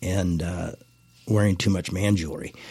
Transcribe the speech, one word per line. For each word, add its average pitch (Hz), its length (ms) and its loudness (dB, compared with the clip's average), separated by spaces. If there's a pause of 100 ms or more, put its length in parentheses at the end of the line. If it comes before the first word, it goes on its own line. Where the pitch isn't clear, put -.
and, 92 400 0
uh, 87 300 -4 (560)
wearing 104 280 4
too 101 140 0
much 92 220 0
man 101 240 2
jewelry. 78 380 -4 (180)